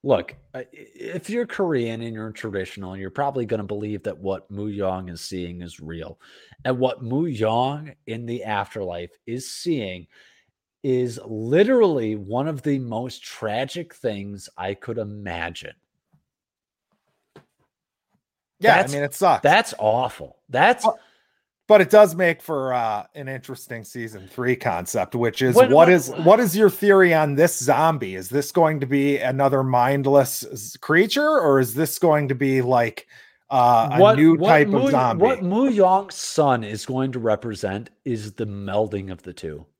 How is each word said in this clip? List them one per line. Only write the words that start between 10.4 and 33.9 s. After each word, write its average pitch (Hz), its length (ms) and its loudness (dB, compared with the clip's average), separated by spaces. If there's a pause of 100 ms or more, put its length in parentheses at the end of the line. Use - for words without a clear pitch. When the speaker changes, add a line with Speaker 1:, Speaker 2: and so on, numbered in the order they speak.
Speaker 1:
is 127 420 -4
literally 139 920 0
one 107 320 -6
of 147 140 -8
the 143 180 -2
most 117 440 -10
tragic 131 720 -8
things 101 640 -10
I 95 180 -8
could 117 240 -10
imagine. 95 760 -10 (2750)
Speaker 2:
Yeah, 214 140 6
I 156 40 6
Speaker 1:
That's, 143 160 0
Speaker 2:
mean, 143 100 -2
it 143 120 -6
sucks. 170 280 2
Speaker 1:
that's 185 360 2
awful. 107 580 -2 (120)
That's 185 360 2
Speaker 2:
But, - 120 0 (680)
but 214 140 8
it 170 80 2
does 202 260 8
make 170 260 0
for, 135 320 -4
uh, 110 320 -2 (100)
an 143 120 -12
interesting 123 560 -12
season 107 440 -14
three 123 280 0
concept, 90 600 -4
which 117 260 -2
is 127 140 2
Speaker 1:
What, 240 140 6
Speaker 2:
what 135 60 6
Speaker 1:
what 165 140 8
Speaker 2:
is, 147 200 4 (140)
what 202 160 8
is 190 160 0
your 208 140 6
theory 190 440 4
on 151 220 2
this 160 240 2
zombie? 123 560 0
Is 92 140 -10
this 143 220 -2
going 156 280 2
to 135 60 -4
be 139 320 0
another 135 460 0
mindless 131 840 2
s-, - 320 -16
creature, 208 500 2
or 165 320 4
is 117 140 0
this 151 260 -4
going 151 300 2
to 135 60 -2
be, 131 260 0
like, 123 460 0 (420)
uh, 123 440 4